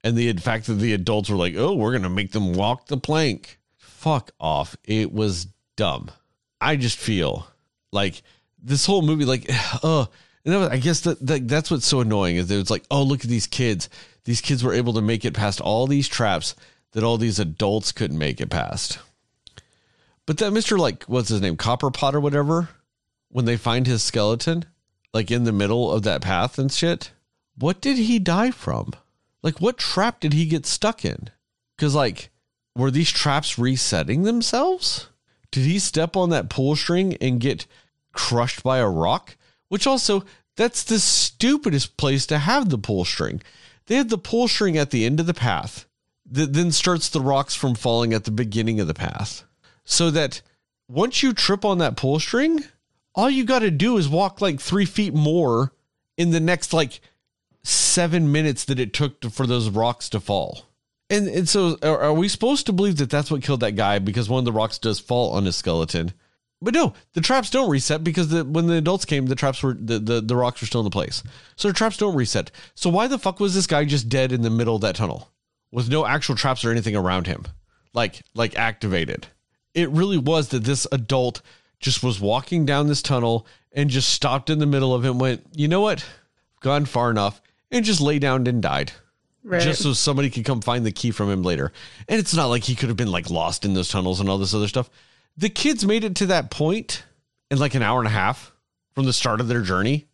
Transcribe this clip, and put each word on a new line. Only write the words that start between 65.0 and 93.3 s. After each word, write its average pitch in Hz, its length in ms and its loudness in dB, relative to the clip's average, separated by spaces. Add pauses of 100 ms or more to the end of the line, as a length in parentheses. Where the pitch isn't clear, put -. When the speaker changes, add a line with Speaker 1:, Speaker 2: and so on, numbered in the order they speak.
Speaker 1:
on 98 140 0
his 87 100 0
skeleton? 82 560 -2 (500)
But 220 120 0
no, 285 200 2 (200)
the 170 80 -2
traps 247 280 2
don't 254 200 2
reset 151 340 0
because 165 240 0
the, 165 160 0
when 156 240 0
the 170 60 2
adults 170 320 0
came, 139 220 0
the 127 80 0
traps 135 280 -2
were, 131 100 0
the, 113 260 -2
the, 113 200 0
the 113 160 0
rocks 123 240 0
were 110 80 -6
still 120 140 0
in 110 40 0
the 101 40 0
place. - 340 -4 (320)
So - 140 0
the 196 40 0
traps 220 220 0
don't 202 200 0
reset. 117 360 0 (240)
So - 140 0
why 196 180 4
the 262 100 0
fuck 190 220 -4
was 196 160 0
this 190 120 2
guy 151 180 2
just 139 240 0
dead 131 240 2
in 123 80 0
the 113 80 2
middle 113 260 2
of 104 60 0
that 98 160 0
tunnel 95 340 -4 (400)
with 120 180 -2
no 151 160 2
actual 143 300 0
traps 127 300 -2
or 117 60 2
anything 110 260 0
around 92 280 0
him? - 200 -6 (480)
Like, 117 280 -2 (120)
like, 117 240 -2
activated. 95 720 -2 (460)
It 165 180 0
really 180 260 2
was 151 320 2
that 123 140 -2
this 135 280 0
adult 123 500 0 (380)
just - 240 -2
was 120 160 0
walking 131 460 0
down 143 220 2
this 143 160 0
tunnel 117 440 0 (240)
and 143 180 0
just 127 200 0
stopped 139 400 0
in 156 100 0
the 147 60 2
middle 135 280 2
of 123 120 0
it 135 60 2
and 123 100 0
went, 131 320 -2
"You 147 140 0
know 180 140 2
what? 202 180 0
I've - 640 -20
gone 143 240 2
far 120 260 0
enough," 104 280 0 (300)
and 247 160 0
just 202 160 2
lay 147 160 2
down 131 300 2
and 120 140 2
died. 69 300 -2 (520)
Speaker 2:
Right. 180 180 -2
Speaker 1:
Just 165 220 0
so 143 100 2
somebody 139 380 0
could 113 140 -6
come 123 160 0
find 120 220 0
the 110 80 0
key 117 200 -2
from 101 180 -2
him 95 140 0
later. 76 280 -2 (380)
And 220 100 2
it's 190 140 -2
not 160 140 2
like 120 160 0
he 127 120 -2
could 117 140 -2
have 110 80 -2
been, 110 140 0
like, 85 180 -2
lost 82 340 -2